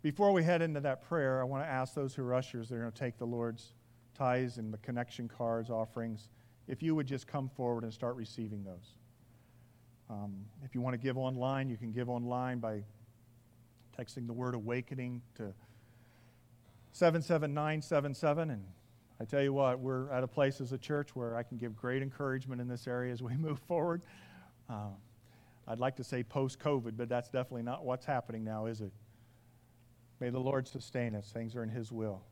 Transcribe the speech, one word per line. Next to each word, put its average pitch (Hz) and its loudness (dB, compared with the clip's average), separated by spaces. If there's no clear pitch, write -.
Before 196 6
we 175 8
head 170 6
into 156 2
that 139 0
prayer, 135 2
I - 2
wanna 139 0
ask 131 0
those 135 -2
who 135 -2
are 123 2
ushers 123 0
that 127 -2
are - -2
gonna 117 -2
take 120 -4
the 120 -2
Lord's 117 -2
tithes 127 2
and 110 -4
the 107 -6
connection 120 -4
cards, 117 0
offerings, 113 -2
if 135 -4
you 160 4
would 151 2
just 131 -4
come 135 -4
forward 120 0
and 110 -6
start 123 -4
receiving 107 -6
those. 90 -14
Um, 101 -6
if 131 -14
you 127 0
wanna 123 0
give 127 0
online, 131 0
you 117 -2
can 113 -6
give 123 0
online 123 0
by 107 -2
texting 120 -8
the 117 -4
word 123 0
awakening 123 -2
to 101 -6
seven 170 6
seven 151 2
nine 151 0
seven 143 2
seven. 143 2
And 101 -6
I 117 -2
tell 139 4
you 139 6
what, 131 6
we're 131 0
at 131 2
a 123 -2
place 139 4
as 123 -2
a 131 -2
church 147 -2
where 117 -2
I 120 0
can 123 -6
give 113 -4
great 127 0
encouragement 131 -2
in 123 -2
this 123 -4
area 123 0
as 120 -4
we 123 -2
<laughs> - -
move 151 0
forward. 170 2
Uh, 104 -4
I'd 113 -4
like 131 2
to 131 -6
say 123 -2
post-covid, 131 0
but 120 -2
that's 123 0
definitely 123 -2
not 120 -4
what's 127 -2
happening 120 -2
now, 110 -2
is 113 -4
it? 98 -6
May 123 -2
the 127 -2
Lord 131 2
sustain 120 -2
us. 104 -6
Things 113 -6
are 120 -4
in 110 -2
His 113 -4
will. 107 -4